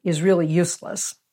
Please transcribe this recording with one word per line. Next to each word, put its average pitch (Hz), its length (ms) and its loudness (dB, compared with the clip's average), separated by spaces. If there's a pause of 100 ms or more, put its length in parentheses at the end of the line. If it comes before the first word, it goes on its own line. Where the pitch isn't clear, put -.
is 160 180 0
really 175 260 4
useless - 680 -2 (160)